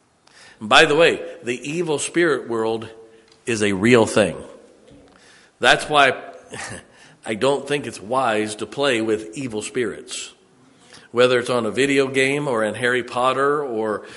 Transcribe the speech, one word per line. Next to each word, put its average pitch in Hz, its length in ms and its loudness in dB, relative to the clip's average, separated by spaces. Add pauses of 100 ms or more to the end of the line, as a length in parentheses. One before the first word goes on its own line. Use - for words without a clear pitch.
(600)
And 107 100 -8
by 147 160 8
the 143 100 2
way, 147 280 4 (200)
the 127 260 -6
evil 160 300 -4
spirit 143 500 -2
world 113 400 -2 (560)
is 113 160 -2
a 104 120 2
real 110 340 6
thing. 90 300 0 (1200)
That's 135 280 2
why 139 340 4 (540)
<laughs> - 500 -20
I 113 100 -6
don't 131 320 0
think 143 180 -4
it's 113 160 -10
wise 107 540 -2
to 110 100 -8
play 135 360 0
with 110 360 -4
evil 113 240 -8
spirits, 87 720 -8 (800)
whether 123 260 4
it's 123 140 -2
on 117 160 0
a 104 40 -2
video 139 360 2
game 135 400 0
or 113 160 0
in 104 100 -2
Harry 123 300 -2
Potter 131 600 0
or 110 540 -4